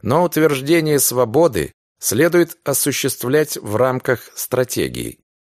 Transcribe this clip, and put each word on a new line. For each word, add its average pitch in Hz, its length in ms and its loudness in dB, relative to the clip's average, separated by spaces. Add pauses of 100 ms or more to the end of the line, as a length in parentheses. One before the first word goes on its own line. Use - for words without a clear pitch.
но 139 220 2
утверждение 151 760 2
свободы 120 720 0 (280)
следует 165 640 2
осуществлять 139 920 -2
в 104 180 -6
рамках 127 600 0
стратегии. 65 840 -4 (260)